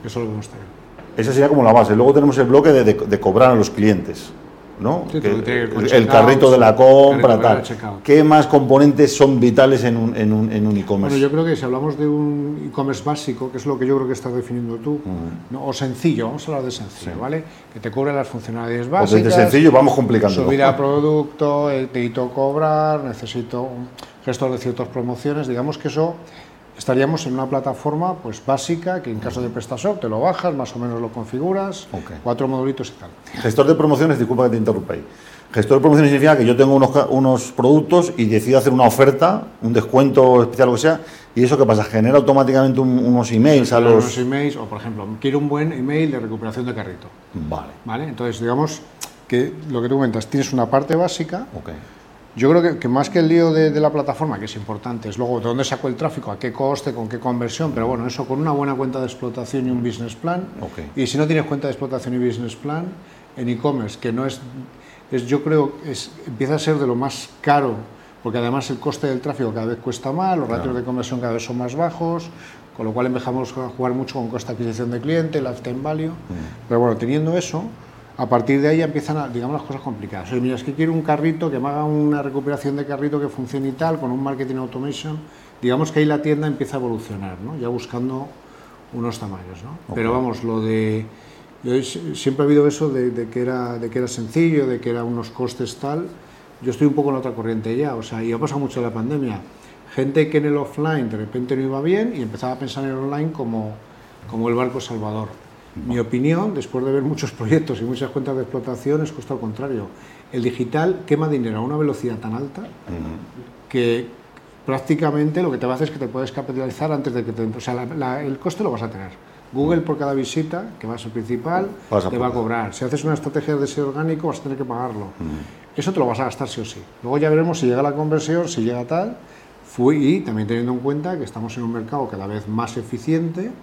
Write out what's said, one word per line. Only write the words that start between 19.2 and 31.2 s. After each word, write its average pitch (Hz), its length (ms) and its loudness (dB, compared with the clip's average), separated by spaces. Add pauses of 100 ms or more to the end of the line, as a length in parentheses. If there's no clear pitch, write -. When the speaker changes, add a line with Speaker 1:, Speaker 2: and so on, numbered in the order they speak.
Speaker 1:
básicas, - 60 4
Speaker 2:
sencillo, 147 380 8
vamos 131 220 8
complicándolo. 117 520 4
Speaker 1:
subida 135 220 4
a 135 80 2
producto, 147 920 0
eh, 131 240 -2
te 127 60 -4
necesito 120 320 -2
cobrar, 151 720 0
necesito 120 600 -8
un 123 260 -10 (360)
gestor 127 280 -2
de 123 60 -4
ciertas 123 280 -4
promociones, 127 640 -4
digamos 127 300 -4
que - 100 -6
eso 156 260 -2 (640)
estaríamos 139 480 0
en 127 80 -4
una 131 120 -2
plataforma, 147 680 -2
pues, 117 320 -12
básica, 170 560 -2
que 131 80 -8
en 107 80 -6
caso 123 240 -6
de 123 60 -4
PrestaShop 123 520 -4
te 120 80 -4
lo 110 120 -2
bajas, 175 340 0
más 131 220 -6
o - 20 -8
menos 117 220 -4
lo 117 80 -4
configuras, 160 840 -6